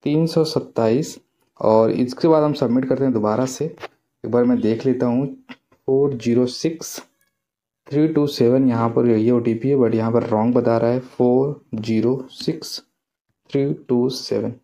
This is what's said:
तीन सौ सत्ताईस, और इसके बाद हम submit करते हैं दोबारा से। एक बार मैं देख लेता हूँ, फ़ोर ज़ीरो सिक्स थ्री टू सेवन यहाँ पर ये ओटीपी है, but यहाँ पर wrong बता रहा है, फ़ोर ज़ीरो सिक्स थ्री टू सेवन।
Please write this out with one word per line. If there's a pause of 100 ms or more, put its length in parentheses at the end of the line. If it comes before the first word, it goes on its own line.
तीन
सौ
सत्ताईस, (420)
और
इसके
बाद
हम
submit
करते
हैं
दोबारा
से।
एक
बार
मैं
देख
लेता
हूँ, (600)
फ़ोर
ज़ीरो
सिक्स (880)
थ्री
टू
सेवन
यहाँ
पर
ये
ओटीपी
है,
but
यहाँ
पर
wrong
बता
रहा
है,
फ़ोर (140)
ज़ीरो (140)
सिक्स (720)
थ्री (140)
टू
सेवन। (100)